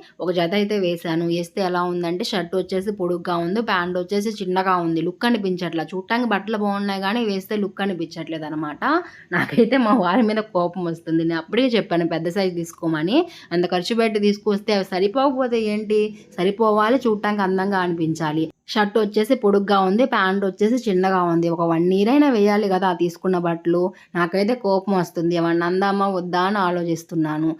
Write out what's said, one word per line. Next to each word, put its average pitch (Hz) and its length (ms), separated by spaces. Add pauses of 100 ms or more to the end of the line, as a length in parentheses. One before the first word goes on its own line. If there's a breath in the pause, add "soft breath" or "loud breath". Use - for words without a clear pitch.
(180 loud breath)
ఒక 170 120
జత 170 220
అయితే 208 260
వేశాను. 170 480
వేస్తే 170 360
ఎలా 180 200
ఉందంటే, 175 420
షర్ట్ 170 300
వచ్చేసి 185 380
పొడుగ్గా 175 440
ఉంది, 170 260
ప్యాంట్ 180 360
వచ్చేసి 202 360
చిన్నగా 190 420
ఉంది, 165 260
లుక్ 175 240
అనిపించట్లా. 180 580
చూడటానికి 220 460
బట్టలు 208 280
బాగున్నాయి 202 440
కానీ 208 220
వేస్తే 202 320
లుక్ 190 260
అనిపించట్లేదు 160 640
అనమాట. 156 360 (500 loud breath)
నాకైతే 240 460
మా 220 180
వారి 190 260
మీద 214 260
కోపం 175 360
వస్తుంది. 165 400
నేను 165 160
అప్పుడే 214 280
చెప్పాను 180 400
పెద్ద 165 200
సైజు 185 260
తీసుకోమని. 165 640 (320 loud breath)
అంత 175 200
ఖర్చు 180 240
పెట్టి 220 260
తీసుకొస్తే 208 520
అవి 190 180
సరిపోకపోతే 240 760
ఏంటి? 208 340 (340 loud breath)
సరిపోవాలి, 214 640
చూడటానికి 208 460
అందంగా 190 360
అనిపించాలి. 160 680 (220)
షర్ట్ 208 300
వచ్చేసి 214 360
పొడుగ్గా 202 460
ఉంది, 190 240
ప్యాంట్ 196 400
వచ్చేసి 208 320
చిన్నగా 190 460
ఉంది. 170 260
ఒక 170 140
వన్ 170 260
ఇయర్ 196 220
అయినా 294 200
వేయాలి 208 380
కదా 190 240
తీసుకున్న 175 460
బట్టలు. 170 420 (340 loud breath)
నాకైతే 190 400
కోపం 196 380
వస్తుంది, 170 420
ఏమన్నా 170 320
అందామా 196 420
వద్దా 180 320
అని 196 180
ఆలోచిస్తున్నాను. 165 920 (120)